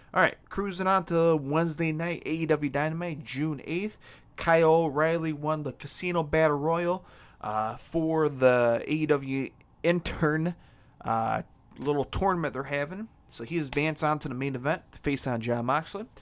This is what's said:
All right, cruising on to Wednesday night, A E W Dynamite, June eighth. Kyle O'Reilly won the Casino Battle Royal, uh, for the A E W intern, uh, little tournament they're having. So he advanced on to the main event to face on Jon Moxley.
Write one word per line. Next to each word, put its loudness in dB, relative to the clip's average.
All 0
right, 4
cruising -4
on 2
to 4
Wednesday 0
night, -4
A -4
E -2
W 2
Dynamite, -4
June -4
eighth. -4
Kyle 6
O'Reilly 2
won -4
the -6
Casino -4
Battle 4
Royal, 0
uh, -4
for 0
the 4
A -8
E 0
W 0
intern, 0
uh, -2
little -2
tournament 0
they're -6
having. -6
So -10
he -4
advanced -2
on 0
to -6
the -6
main -4
event -2
to -20
face -2
on -2
Jon -2
Moxley. -2